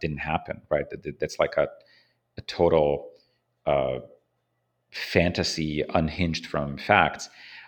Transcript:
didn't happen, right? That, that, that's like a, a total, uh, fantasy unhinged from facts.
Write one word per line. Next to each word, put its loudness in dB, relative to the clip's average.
didn't -2
happen, -4
right? 0
That, -14
that, -10
that's -4
like 0
a, 4
a -12
total, 2
uh, 0
fantasy 0
unhinged 0
from -4
facts. 2